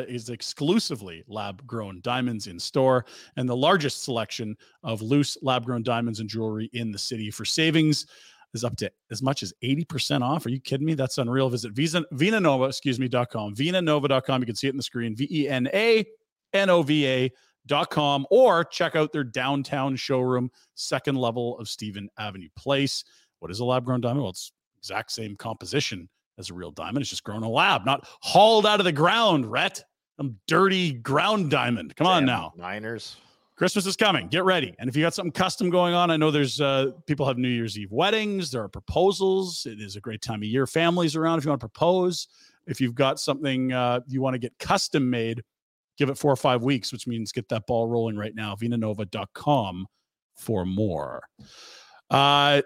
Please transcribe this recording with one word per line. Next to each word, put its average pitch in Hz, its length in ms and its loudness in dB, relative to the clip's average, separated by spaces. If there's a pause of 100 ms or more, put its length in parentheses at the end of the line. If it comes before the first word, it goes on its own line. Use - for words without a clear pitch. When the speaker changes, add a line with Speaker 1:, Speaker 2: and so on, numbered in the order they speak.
Speaker 1:
is 120 220 -10
exclusively 117 960 -2
lab-grown 101 720 -10
diamonds 120 460 -2
in 87 120 -14
store, 131 460 4 (320)
and 127 100 -2
the 123 80 -2
largest 147 500 2
selection 113 520 -6 (260)
of 110 200 -4
loose 139 400 2
lab-grown 123 400 0
diamonds 117 360 -2
and 107 120 -8
jewelry 110 420 -4
in 117 180 -6
the 101 80 -10
city 107 320 -6
for 110 140 -10
savings 156 640 2 (480)
is 117 100 -6
up 104 140 -4
to 101 120 -4 (200)
as 107 120 -10
much 135 200 -2
as 90 180 -10
eighty 139 240 -2
percent 135 400 -2
off. 147 220 -2
Are 120 40 -4
you 131 80 -4
kidding 135 280 -4
me? 160 80 0
That's 135 240 -4
unreal. 127 320 0
Visit 117 220 -6
Visa, 160 300 0 (100)
Vina 196 280 2
Nova, 135 240 4
excuse 135 340 -2
me, 127 100 0
dot 120 200 0
com, 104 260 -6
Vina 175 280 0
Nova 147 260 2
dot 131 160 2
com. 131 160 0
You 123 60 -2
can 113 100 -6
see 139 120 -2
it - 20 -2
in 135 80 -4
the 127 40 -6
screen, 117 320 -6
V 135 160 -4
E 147 200 0
N 127 240 0
A 220 320 4 (480)
N 196 160 4
O 175 120 6
V 147 240 4
A 131 240 2 (360)
dot 147 240 0
com, 143 400 2
or 175 340 8
check 165 320 -2
out 156 160 2
their 147 120 -2
downtown 135 680 -2
showroom, 127 560 0 (240)
second 135 420 -2
level 120 420 -2
of 110 100 -12
Stephen 104 400 -10 (100)
Avenue 95 380 -12
Place. 139 480 0 (360)
What 82 100 -10
is 101 100 -6
a 123 60 -2
lab-grown 127 340 0
diamond? 123 220 -2
Well, 95 80 -6
it's - 220 -14 (260)
exact - 340 -8
same 104 240 -10
composition 107 720 -6 (300)
as 95 100 -12
a 87 60 -14
real 87 160 -12
diamond. 90 320 -6
It's - 80 -8
just - 140 -10
grown 107 140 -8
in 113 40 -6
a 110 80 -4
lab, 147 340 2
not 139 240 -2 (140)
hauled 214 420 6
out 214 160 4
of 190 40 2
the 180 80 2
ground, 160 600 2
Rhett. 160 320 -4 (320)
Some 127 200 -8 (100)
dirty 185 460 4
ground 151 580 0
diamond. 120 440 0
Come 160 120 2
on 180 160 6
Speaker 2:
Damn 131 40 4
Speaker 1:
now. 98 300 -2
Speaker 2:
Niners. 104 600 -10 (380)
Speaker 1:
Christmas 180 320 0
is 190 100 -6
coming. 156 320 2
Get 175 160 0
ready. 165 340 2
And 117 100 -6
if 123 80 -4
you 151 60 2
got 165 120 2
something 175 180 -4
custom 185 360 0
going 175 240 2
on, 175 180 4
I 160 60 2
know 156 140 4
there's, 143 320 0
uh, 135 300 2 (140)
people 147 200 0
have 131 120 0
New 123 100 0
Year's 113 300 -2
Eve 98 140 -10
weddings. 196 580 0
There 120 120 -4
are 98 60 -8
proposals. 190 1000 0
It 107 140 -12
is 101 160 -12
a 101 40 -12
great 110 220 -10
time 110 180 -6
of 107 80 -4
year. 127 180 2
Families 170 500 0
around 165 220 0
if 139 60 -4
you 156 60 0
wanna 135 80 0
propose. 175 720 0 (380)
If 143 140 -6
you've 120 140 0
got 135 260 2
something, 135 540 -2
uh, 123 320 0
you 131 160 -4
wanna 131 160 0
get 120 200 -10
custom 151 520 0
made, 117 320 -2 (560)
give 139 100 2
it 139 80 -2
four 143 160 2
or 127 40 4
five 123 260 2
weeks, 131 300 0
which 120 140 -10
means 113 260 -6
get - 180 -8
that 110 160 -4
ball 117 220 0
rolling 113 280 0
right 104 180 -8
now. 107 220 -8
Vina 117 220 -2
nova 107 260 -2
dot 98 300 -8
com 101 520 0 (500)
for 95 280 -2
more. 85 640 -4 (800)
Uh, 143 560 6